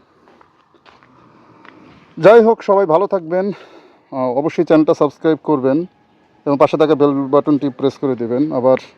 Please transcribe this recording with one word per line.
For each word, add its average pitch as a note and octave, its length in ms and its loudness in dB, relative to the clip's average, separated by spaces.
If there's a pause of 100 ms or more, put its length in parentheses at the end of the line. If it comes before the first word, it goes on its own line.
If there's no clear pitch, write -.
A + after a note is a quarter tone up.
(2250)
যাই G#3+ 240 8
হোক, A3 200 0
সবাই G3 240 0
ভালো E3+ 200 0
থাকবেন, F#3 420 -4
আহ, - 720 -16
অবশ্যই C#3 460 -4
চ্যানেলটা D#3 300 2
সাবস্ক্রাইব D3+ 480 -2
করবেন D3 440 -2 (600)
এবং C#3+ 120 -2
পাশে D#3 180 2
থাকা D3+ 180 2
বেল C#3+ 180 2
বাটনটি C#3 560 -2
প্রেস C3 260 -4
করে C3 220 -6
দেবেন, B2 360 -4
আবার C3 240 0 (220)